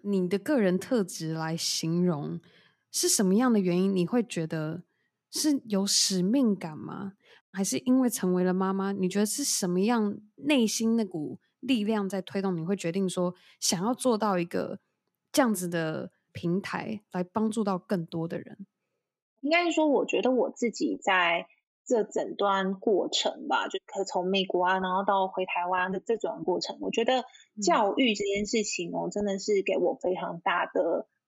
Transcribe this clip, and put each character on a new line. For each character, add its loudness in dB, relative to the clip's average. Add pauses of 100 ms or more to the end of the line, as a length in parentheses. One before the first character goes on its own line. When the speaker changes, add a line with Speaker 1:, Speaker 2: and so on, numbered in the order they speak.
Speaker 1:
你 0
的 0
个 0
人 4
特 0
质 -6
来 -4
形 0
容？ -2 (520)
是 0
什 2
么 4
样 4
的 4
原 2
因 2
你 2
会 0
觉 -4
得 -6 (480)
是 2
有 0
使 2
命 4
感 -8
吗？ -10 (380)
还 -2
是 -2
因 4
为 4
成 0
为 4
了 2
妈 0
妈， -2
你 0
觉 0
得 4
是 -2
什 0
么 2
样 2 (160)
内 2
心 0
那 2
股 -8 (220)
力 0
量 0
在 -4
推 -4
动 0
你， -4
会 -2
决 -4
定 0
说 -2 (260)
想 -2
要 0
做 0
到 0
一 0
个 -6 (520)
这 4
样 4
子 -2
的 -4 (200)
平 -2
台 -6 (100)
来 -2
帮 -2
助 -2
到 -2
更 -4
多 -6
的 -8
人？ -16 (720)
Speaker 2:
应 -2
该 4
是 0
说 2
我 4
觉 0
得 2
我 2
自 -2
己 -2
在 2 (380)
这 2
整 -4
段 0
过 0
程 -4
吧， 0
就 -6
可 -4
从 -2
美 2
国 0
啊， 2
然 -2
后 0
到 2
回 -4
台 -4
湾 0
的 -4
这 -2
段 -6
过 2
程， -6
我 -4
觉 0
得 2 (360)
教 2
育 4
这 -2
件 -2
事 0
情 -6
哦， -4
Speaker 1:
嗯。 -8
Speaker 2:
真 -2
的 -2
是 0
给 0
我 2
非 0
常 -6
大 0
的 -2 (200)